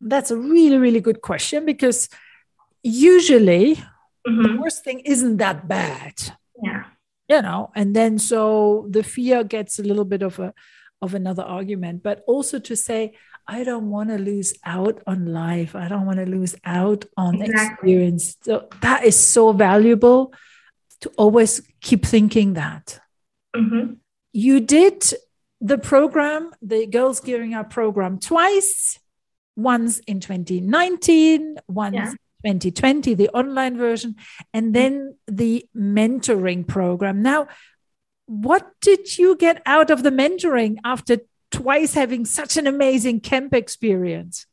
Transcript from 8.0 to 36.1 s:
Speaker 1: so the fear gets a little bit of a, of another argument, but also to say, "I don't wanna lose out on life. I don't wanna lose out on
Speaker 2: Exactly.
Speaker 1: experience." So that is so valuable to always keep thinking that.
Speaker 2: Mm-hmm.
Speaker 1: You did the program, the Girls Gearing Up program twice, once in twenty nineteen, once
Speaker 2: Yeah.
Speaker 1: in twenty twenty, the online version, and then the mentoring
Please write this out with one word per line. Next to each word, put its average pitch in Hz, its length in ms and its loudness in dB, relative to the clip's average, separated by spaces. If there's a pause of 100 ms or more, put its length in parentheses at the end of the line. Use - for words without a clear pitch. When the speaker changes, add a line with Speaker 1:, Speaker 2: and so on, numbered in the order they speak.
Speaker 1:
so 214 720 0
the 214 120 0
fear 247 420 -2
gets 214 340 -8
a 214 40 -8
little 202 240 -2
bit 190 160 -4
of 185 160 -8
a, 185 140 -10 (480)
of 185 140 -8
another 185 280 -6
argument, 180 600 -10
but 208 240 -6
also 277 320 -2
to 226 160 -12
say, 220 380 -6 (340)
"I 240 180 -10
don't 233 260 -6
wanna 214 280 -6
lose 196 360 -6 (100)
out 190 420 -6
on 190 200 -4
life. 165 480 -6
I 175 140 -10
don't 190 180 -4
wanna 190 200 -4
lose 185 280 -6 (100)
out 190 400 -2 (120)
on 180 260 -2
Speaker 2:
Exactly. 214 500 0
Speaker 1:
experience." 175 500 0
So - 260 -4 (120)
that 254 240 2
is 214 120 6
so 220 360 6
valuable 226 800 6 (720)
to - 140 -10
always 214 460 4 (180)
keep - 240 0
thinking 214 500 2
that. 156 460 -10 (540)
Speaker 2:
Mm-hmm. 233 400 -2 (380)
Speaker 1:
You 254 280 4
did 330 380 4 (640)
the 240 180 0
program, 302 720 0 (100)
the 220 240 -2
Girls 247 340 -2
Gearing 233 340 -8
Up 214 160 -10
program 196 480 -4
twice, 381 800 0 (580)
once 233 440 -2
in 196 200 -8
twenty 180 400 -6
nineteen, 311 960 2 (100)
once 202 280 -6
Speaker 2:
Yeah. 202 180 -6 (320)
Speaker 1:
in 196 140 -2
twenty 180 120 -4
twenty, 269 440 0
the 196 160 2
online 262 460 -4
version, 233 400 -4 (380)
and 220 200 -2
then 269 420 -2 (100)
the 226 400 -2 (100)
mentoring 202 880 -2